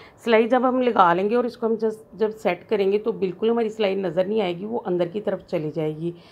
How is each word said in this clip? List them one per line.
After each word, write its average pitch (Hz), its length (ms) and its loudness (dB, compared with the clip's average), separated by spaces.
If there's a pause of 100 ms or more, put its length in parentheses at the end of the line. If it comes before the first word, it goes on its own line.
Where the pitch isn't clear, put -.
(240)
सिलाई 226 220 4
जब 247 180 2
हम 254 180 2
लगा 202 300 4
लेंगे 202 240 0
और 240 100 0
इसको 226 200 -6
हम 226 100 0
जस-, 214 400 -6
जब 208 140 0
सेट 180 340 -2
करेंगे 202 340 2
तो 214 140 -2
बिल्कुल 185 380 -2
हमारी 233 200 0
सिलाई 202 260 0
नज़र 185 300 0
नहीं 214 140 0
आएगी, 175 240 -4
वो 226 140 -6
अंदर 180 300 -2
की 202 120 -6
तरफ 190 240 -4
चली 156 260 -4
जाएगी। 156 440 -4 (160)